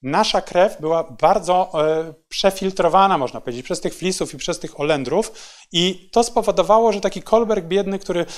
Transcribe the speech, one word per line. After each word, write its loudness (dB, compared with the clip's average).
nasza 0
krew 0
była -2
bardzo, 2
e, 0
przefiltrowana, 2
można -6
powiedzieć, -10
przez -6
tych -4
Flisów -4
i -12
przez -6
tych -12
Olendrów 0
i -2
to 4
spowodowało, 2
że -6
taki -4
Kolberg 2
biedny, -2
który -4